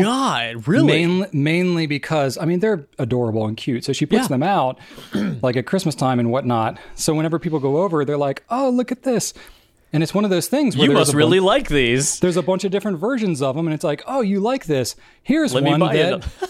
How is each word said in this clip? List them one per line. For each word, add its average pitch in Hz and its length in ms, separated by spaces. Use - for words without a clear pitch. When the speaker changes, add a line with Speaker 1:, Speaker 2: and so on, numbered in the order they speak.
Speaker 1:
God, 135 680
really? 143 180
Speaker 2:
Main-, 185 260
mainly 165 540
because, 143 520
I - 60
mean, 175 160
they're 202 260
adorable 117 480
and 110 100
cute. 120 280
So 143 100
she 151 120
puts 240 180
Speaker 1:
Yeah. 233 40
Speaker 2:
them 131 140
out, 156 360
<clears throat> 180 300
like, 127 140
at 131 100
Christmas 180 280
time 131 260
and 117 100
whatnot. 120 480
So - 200
whenever 156 240
people 156 200
go 139 200
over, 165 260
they're 147 140
like, 139 320
"Oh, 262 200
look 247 220
at 247 100
this." 240 300
And 156 100
it's 156 120
one 202 100
of 202 60
those 175 180
things 247 280
where 143 100
Speaker 1:
You - 80
Speaker 2:
there's 160 140
Speaker 1:
must 139 60
Speaker 2:
a - 20
Speaker 1:
really 165 220
Speaker 2:
bun-, 185 80
Speaker 1:
like 240 220
these. 131 520
Speaker 2:
there's 180 160
a 180 60
bunch 185 220
of 196 60
different 196 280
versions 202 440
of 135 140
'em, 165 100
and 156 80
it's 151 100
like, 151 220
"Oh, 269 140
you 196 200
like 247 260
this? 135 280
Here's 294 320
Speaker 1:
Let 135 100
me - 60
Speaker 2:
one 151 100
Speaker 1:
buy - 140
you 156 80
Speaker 2:
that, 170 200
Speaker 1:
them. - 80